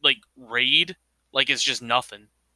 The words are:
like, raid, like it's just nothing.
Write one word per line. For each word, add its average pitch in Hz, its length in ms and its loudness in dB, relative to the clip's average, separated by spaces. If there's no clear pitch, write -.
like, 139 160 2
raid, 131 600 0
like 135 180 0
it's 127 120 0
just 123 200 -2
nothing. 117 460 -4